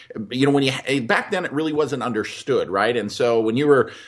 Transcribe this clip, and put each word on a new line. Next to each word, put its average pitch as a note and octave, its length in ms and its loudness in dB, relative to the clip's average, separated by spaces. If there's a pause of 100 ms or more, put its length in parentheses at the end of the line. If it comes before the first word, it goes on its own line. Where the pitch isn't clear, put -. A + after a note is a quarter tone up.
(320)
you C3 160 2
know, C#3 40 4
when C#3 120 4
you, C3 380 0
back - 280 -2
then F#3 160 -2
it C3 80 -8
really D#3 180 -2
wasn't C#3 300 -2
understood, G#2 680 -2
right? G#2 300 2
And G#2 140 -4
so A#2+ 300 2
when A2+ 140 0
you C#3+ 120 2
were, C3+ 240 4 (160)